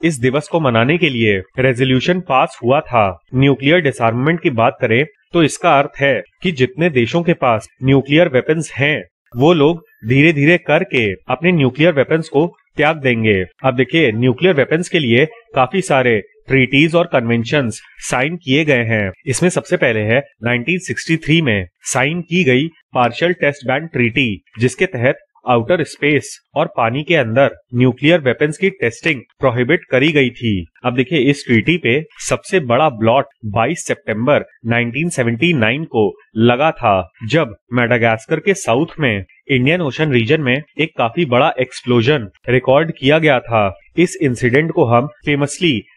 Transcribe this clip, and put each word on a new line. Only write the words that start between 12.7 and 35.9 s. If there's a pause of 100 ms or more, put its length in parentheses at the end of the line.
त्याग
देंगे। (200)
अब
देखिए,
न्यूक्लियर
वेपन्स
के
लिए (280)
काफी
सारे (280)
ट्रीटीज
और
कन्वेंशंस (180)
साइन
किए
गए
हैं। (160)
इसमें
सबसे
पहले
है (220)
नाइनटीन
सिक्सटी
थ्री
में (140)
साइन
की
गई
पार्शियल
टेस्ट
बैन
ट्रीटी, (140)
जिसके
तहत (300)
आउटर
स्पेस (160)
और
पानी
के
अंदर (240)
न्यूक्लियर
वेपन्स
की
टेस्टिंग (200)
प्रोहिबिट (100)
करी
गई
थी। (180)
अब
देखिए,
इस
ट्रीटी
पे (260)
सबसे
बड़ा
ब्लॉट (220)
बाईस
सितंबर (220)
नाइनटीन
सेवेंटी
नाइन
को (200)